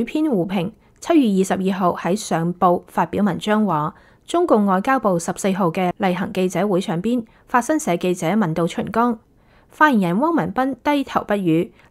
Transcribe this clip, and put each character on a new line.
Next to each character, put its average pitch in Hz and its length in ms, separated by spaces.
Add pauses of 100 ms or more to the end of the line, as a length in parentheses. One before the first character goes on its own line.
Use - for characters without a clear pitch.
編 311 260
胡 190 160
平 190 260 (280)
七 - 200
月 202 220
二 - 20
十 190 100
二 190 240
號 175 180
喺 180 180
上 175 400
報 180 320
發 - 200
表 190 160
文 190 140
章 214 300
話， 156 260 (320)
中 349 220
共 220 180
外 190 160
交 269 200
部 190 180
十 180 180
四 196 140
號 185 220
嘅 180 240
例 185 180
行 190 180
記 185 160
者 185 180
會 190 140
上 175 220
邊， 233 220 (220)
法 247 140
新 311 180
社 175 180
記 180 180
者 175 140
問 185 260
到 170 120
秦 - 260
剛， 233 260 (500)
發 311 220
言 196 200
人 185 100
汪 320 120
文 190 200
斌 262 320
低 294 180
頭 - 220
不 208 100
語， 175 360 (200)